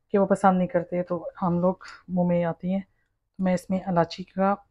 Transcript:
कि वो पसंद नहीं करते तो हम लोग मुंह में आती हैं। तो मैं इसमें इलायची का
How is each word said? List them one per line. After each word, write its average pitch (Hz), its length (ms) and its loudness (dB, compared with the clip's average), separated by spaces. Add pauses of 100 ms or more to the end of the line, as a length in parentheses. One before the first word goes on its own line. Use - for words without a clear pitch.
(140)
कि 202 40 4
वो 196 80 4
पसंद 190 320 4
नहीं 180 100 0
करते 175 360 -2
तो 170 220 -6 (140)
हम 175 200 0
लोग 180 240 0 (260)
मुंह 180 180 0
में 175 160 2
आती 170 280 -4
हैं। 196 100 -2
तो - 640 -12
मैं 180 100 2
इसमें 190 260 -2
इलायची 170 440 -2
का 196 300 0 (160)